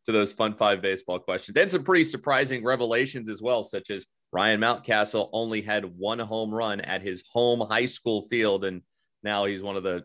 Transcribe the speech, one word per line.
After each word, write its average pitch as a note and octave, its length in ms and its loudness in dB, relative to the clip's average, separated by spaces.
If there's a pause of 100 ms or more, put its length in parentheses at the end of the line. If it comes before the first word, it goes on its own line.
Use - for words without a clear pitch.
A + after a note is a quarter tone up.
to A2+ 60 0
those G#2 220 4
fun G#2+ 220 0
five G2+ 260 2
baseball F#2 380 -2
questions F#2+ 380 -4
and F#3 140 4
some E3+ 120 0
pretty F3 200 4
surprising C3 600 0
revelations A#2+ 680 0
as G#2 120 -10
well, A#2 220 0
such G2 260 -8
as G2 160 -8 (280)
Ryan G#2 260 4
Mountcastle A2 720 2
only A2 300 -2
had G#2 240 -2
one F#2+ 340 -4
home A2 340 -4
run G#2+ 280 -2
at F#2+ 200 -6
his F#2 300 -8
home A#2+ 300 4
high A2 240 2
school A2+ 380 -2
field. G#2 420 0
And F#2 160 -6 (420)
now G#2 220 0
he's G2 160 -4
one G2 160 -6
of F#2 60 -4
the F2+ 220 -2